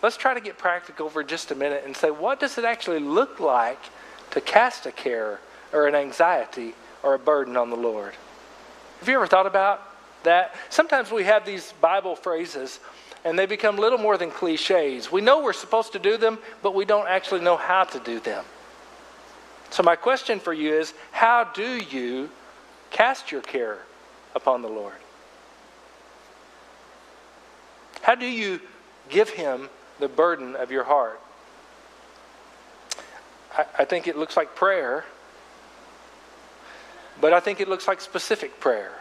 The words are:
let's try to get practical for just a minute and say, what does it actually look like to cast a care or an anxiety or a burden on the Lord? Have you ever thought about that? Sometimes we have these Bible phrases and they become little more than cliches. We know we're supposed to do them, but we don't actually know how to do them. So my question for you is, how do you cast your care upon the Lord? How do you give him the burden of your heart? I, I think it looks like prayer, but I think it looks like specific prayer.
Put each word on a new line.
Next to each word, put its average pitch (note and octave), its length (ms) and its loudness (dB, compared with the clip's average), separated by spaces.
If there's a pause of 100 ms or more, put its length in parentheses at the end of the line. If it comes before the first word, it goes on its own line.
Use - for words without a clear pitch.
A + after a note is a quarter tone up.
let's A#3 140 2
try C4+ 180 0
to A#3+ 60 -6
get G3+ 180 -14
practical E3+ 500 -4
for D3+ 140 -6
just D#3 280 -8
a D3+ 40 -4
minute C#3 300 -4
and C3+ 120 -12
say, D#3 140 2
what F#3 300 -2
does C#4 180 -4
it A#3 60 -4
actually A3 360 -2
look E3+ 400 0
like B2+ 400 2 (500)
to C#3 100 -2
cast A#3 460 2
a B2+ 60 -8
care A2 480 -4 (320)
or D3+ 140 4
an D3 80 2
anxiety C#3 800 0 (280)
or C#3 120 4
a C3+ 40 -2
burden C3+ 380 0
on A#2+ 140 0
the A#2+ 60 -4
Lord? G#2+ 380 -4 (840)
Have F3+ 80 -6
you C4+ 80 2
ever G#3+ 100 2
thought F#3+ 200 6
about G3 360 2 (420)
that? F3 300 4 (160)
Sometimes C#4+ 400 2
we G#3+ 140 0
have G3+ 220 4
these G3 340 -10
Bible F3+ 360 2
phrases D#3+ 640 -6 (440)
and E3 140 0
they F#3+ 80 4
become G3+ 320 0
little A#3 200 4
more G#3+ 200 2
than E3+ 120 -2
cliches. E3 800 0
We F#3+ 100 2
know C4+ 220 6
we're A3+ 120 0
supposed - 380 -2
to G#3 60 -8
do G3+ 180 2
them, A3+ 220 0 (240)
but G3 120 -2
we G3 100 0
don't G#3 240 2
actually F#3 320 0
know F3 160 4
how F#3 280 2
to C#3 160 -8
do A#2 200 -6
them. G#2 240 -6 (1300)
So - 120 0
my E3+ 140 6
question A#3+ 440 -2
for F3 120 -4
you D3+ 220 -2
is, D#3 180 0 (180)
how A#3 340 4
do A#3 340 -6
you C3 500 -6 (600)
cast B3 420 0
your C#3 80 -8
care A2+ 380 -6 (560)
upon C3 260 0
the A#2 80 -10
Lord? G#2 260 -10 (3000)
How A#3 120 6
do B3 120 -4
you G#3+ 340 -4 (480)
give G3+ 220 2
him C#3 400 -6 (300)
the C#3+ 80 -2
burden C#3 460 0
of B2+ 160 -6
your C3 140 -2
heart? A#2+ 340 0 (2500)
I, D3+ 80 0 (140)
I C#3+ 80 6
think E3+ 200 -2
it D#3 120 -4
looks D#3 180 -4
like D#3+ 180 -2
prayer, D#3+ 520 0 (2250)
but D#3 120 6
I F3 80 6
think G3+ 200 -4
it F#3+ 80 -2
looks F#3 200 -4
like F#3+ 140 -2
specific - 580 -6
prayer. G#2 400 -2